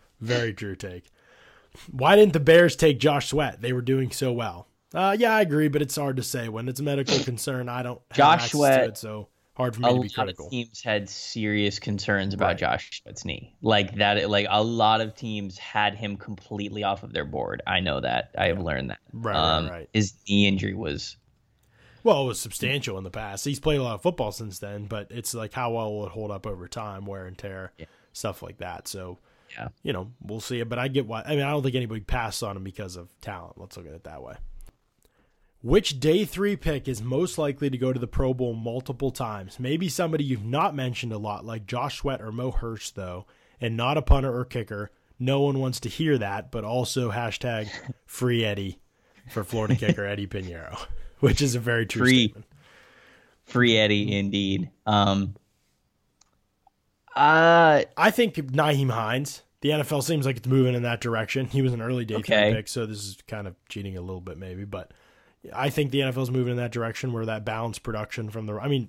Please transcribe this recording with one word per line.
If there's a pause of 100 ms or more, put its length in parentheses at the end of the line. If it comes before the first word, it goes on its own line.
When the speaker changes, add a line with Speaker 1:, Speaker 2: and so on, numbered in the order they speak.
(220)
Speaker 1:
Very
true
take. (840)
Why
didn't
the
Bears
take
Josh
Sweat?
They
were
doing
so
well. (260)
Uh,
yeah,
I
agree,
but
it's
hard
to
say.
When
it's
a
medical
<coughs>
concern,
I
don't (100)
have
Speaker 2:
Josh (120)
Speaker 1:
access
to
Speaker 2:
Sweat, (100)
Speaker 1:
it,
so (280)
hard
for
me
Speaker 2:
a
Speaker 1:
to
be
Speaker 2:
lot
Speaker 1:
critical.
Speaker 2:
of
teams
had
serious
concerns
about
Speaker 1:
Right.
Speaker 2:
Josh
Sweat's
knee.
Like
that,
like,
a
lot
of
teams
had
him
completely
off
of
their
board.
I
know
that.
I
have
Speaker 1:
Yeah.
Speaker 2:
learned
that. (140)
Speaker 1:
Right,
Speaker 2:
Um,
Speaker 1:
right,
right.
Speaker 2:
his (140)
knee
injury
was (840)
Speaker 1:
Well,
it
was
substantial
in
the
past.
He's
played
a
lot
of
football
since
then,
but
it's
like,
how
well
will
it
hold
up
over
time,
wear
and
tear,
Speaker 2:
Yeah. (260)
Speaker 1:
stuff
like
that.
So, (320)
Speaker 2:
Yeah. (160)
Speaker 1:
you
know, (100)
we'll
see.
But
I
get
why.
I
mean,
I
don't
think
anybody
passed
on
him
because
of (120)
talent.
Let's
look
at
it
that
way. (1300)
Which
day
three
pick
is
most
likely
to
go
to
the
Pro
Bowl
multiple
times?
Maybe
somebody
you've
not
mentioned
a
lot,
like
Josh
Sweat
or
Mo
Hurst,
though, (340)
and
not
a
punter
or
kicker. (300)
No
one
wants
to
hear
that,
but
also
hashtag (380)
free
Eddie (480)
for
Florida
kicker
Eddie
Piñeiro, (220)
<laughs>
which
is
a
very
true
Speaker 2:
Free.
Speaker 1:
statement. (1000)
Speaker 2:
Free
Eddie,
indeed. (160)
Um, (1800)
uh, (140)
Speaker 1:
I
think
Nyheim
Hines. (180)
The
N
F
L
seems
like
it's
moving
in
that
direction.
He
was
an
early
day
Speaker 2:
Okay.
Speaker 1:
three
pick,
so
this
is (100)
kind
of (120)
cheating
a
little
bit
maybe,
but (600)
I
think
the
N
F
L
is
moving
in
that
direction
where
that
balanced
production
from
the,
I
mean,